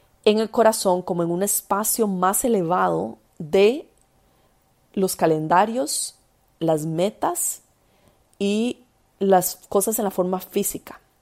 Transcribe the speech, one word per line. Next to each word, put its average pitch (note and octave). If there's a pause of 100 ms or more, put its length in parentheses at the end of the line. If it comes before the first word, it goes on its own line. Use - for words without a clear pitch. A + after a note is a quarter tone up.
(260)
en G#3+
el A3
corazón, G#3+
como E3+
en E3+
un F3
espacio G#3
más F#3
elevado F#3 (200)
de G3 (1040)
los F#3
calendarios, F3+ (440)
las D#3+
metas F#3+ (800)
y G#3+ (400)
las F#3 (100)
cosas A3
en G#3+
la F#3+
forma F#3
física. - (220)